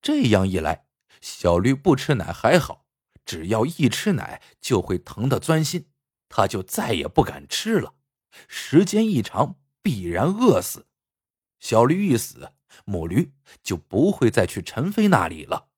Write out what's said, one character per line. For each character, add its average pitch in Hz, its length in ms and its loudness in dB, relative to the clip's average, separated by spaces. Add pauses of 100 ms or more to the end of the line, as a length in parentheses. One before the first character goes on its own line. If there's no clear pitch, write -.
这 294 280 -2
样 95 200 4
一 92 100 -2
来， 80 280 -4 (340)
小 - 380 0
驴 123 160 2
不 135 220 2
吃 143 180 -2
奶 87 180 -4
还 135 260 2
好， - 280 -6 (380)
只 82 240 -10
要 110 180 0
一 156 220 0
吃 202 240 -2
奶 - 280 -6 (200)
就 104 200 0
会 90 160 -4
疼 110 320 -6
得 131 120 0
钻 160 220 0
心， 156 280 -6 (380)
他 101 180 0
就 98 160 -6
再 - 300 -6
也 - 160 -4
不 - 160 2
敢 - 240 -10
吃 214 320 -2
了。” - 160 -12 (500)
时 - 380 2
间 220 220 0
一 160 160 0
长 - 360 -4 (240)
必 107 220 -2
然 87 220 -2
饿 196 360 4
死。 - 240 -12 (720)
小 113 260 4
驴 185 240 2
一 127 80 4
死， - 360 -8 (320)
母 87 220 -4
驴 90 260 -2 (300)
就 92 140 -6
不 131 360 0
会 120 180 2
再 95 160 2
去 92 160 -8
陈 170 300 -6
飞 208 160 2
那 107 180 4
里 - 180 -10
了。 - 340 -8